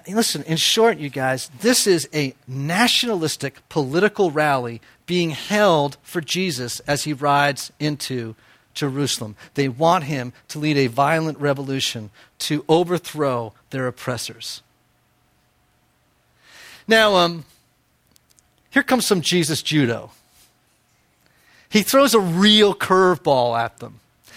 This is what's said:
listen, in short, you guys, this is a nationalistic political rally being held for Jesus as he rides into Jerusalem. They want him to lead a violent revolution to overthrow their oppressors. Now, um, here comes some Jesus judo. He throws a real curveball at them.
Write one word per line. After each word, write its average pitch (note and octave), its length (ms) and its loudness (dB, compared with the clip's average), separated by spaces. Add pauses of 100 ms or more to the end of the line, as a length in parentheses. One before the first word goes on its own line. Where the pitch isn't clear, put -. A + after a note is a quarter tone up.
listen, F#3 380 -2
in D#3+ 120 -2
short, A3 420 2
you D3 120 -8
guys, C3 400 -4 (100)
this A#3+ 280 2
is E3+ 260 2
a C#3 200 -2 (120)
nationalistic D#3+ 1200 -2
political E3+ 640 0
rally C3+ 500 -2 (260)
being F3 240 0
held D#3+ 720 0
for - 160 -8
Jesus C#3+ 680 -6
as C#3+ 160 -2
he D3+ 100 -6
rides C#3+ 680 0
into B2+ 560 -6 (420)
Jerusalem. C3 560 -4 (200)
They C#3 140 0
want D#3+ 360 2
him B2+ 280 -6 (160)
to D3+ 100 -14
lead D3+ 180 0
a C#3 100 4
violent D3 540 0
revolution C3+ 680 -4 (280)
to - 300 -4
overthrow D3+ 840 0 (180)
their C3 180 -4
oppressors. - 760 -10 (2250)
Now, G#3+ 300 4
um, E3+ 280 0 (1300)
here C#4 140 0
comes B3 200 0
some F#3+ 160 2
Jesus D#3+ 420 0
judo. B2 480 0 (1600)
He G#3 140 4
throws C4+ 320 4
a A3+ 60 6
real G3+ 540 4
curveball D3 840 2
at A2+ 200 -4
them. A2+ 220 -18 (360)